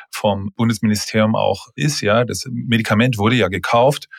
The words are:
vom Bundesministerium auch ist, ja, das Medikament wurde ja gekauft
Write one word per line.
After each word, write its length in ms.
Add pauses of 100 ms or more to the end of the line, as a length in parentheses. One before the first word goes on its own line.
(100)
vom 460
Bundesministerium 760
auch 400
ist, 280
ja, 220
das 260
Medikament 680
wurde 200
ja 120
gekauft 600 (100)